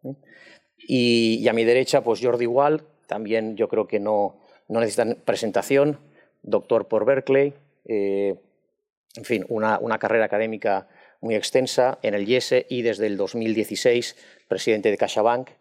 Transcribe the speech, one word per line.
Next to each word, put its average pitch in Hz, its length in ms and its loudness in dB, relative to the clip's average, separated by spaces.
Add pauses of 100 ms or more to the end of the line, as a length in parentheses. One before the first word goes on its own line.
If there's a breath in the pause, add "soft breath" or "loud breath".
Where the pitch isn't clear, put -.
¿eh? 135 100 -10 (640 loud breath)
Y, 117 640 2
y 117 60 2
a 113 40 2
mi 113 120 2
derecha, 127 380 4
pues 113 200 0
Jordi 120 240 0
Gual, 143 360 2 (240)
también 110 500 -4
yo 107 120 0
creo 107 180 0
que 107 140 -2
no, 101 400 -2 (280 soft breath)
no 113 120 0
necesitan 117 440 0
presentación, 135 760 0 (420 soft breath)
doctor 107 460 0
por 107 160 0
Berkeley, 135 480 2 (320)
eh, 98 520 -2 (800)
en 113 80 -16
fin, 110 240 -4
una, 110 300 0
una 113 200 -2
carrera 110 280 0
académica 107 600 -4 (340 soft breath)
muy 110 140 -2
extensa 127 680 0
en 107 100 -2
el 101 140 -2
iese 127 420 0
y 123 140 -6
desde 107 240 0
el 101 100 -2
dos 95 180 -4
mil 113 200 -2
dieciséis 117 600 0 (320 loud breath)
presidente 107 440 0
de 101 80 -2
CaixaBank. 113 500 0 (120)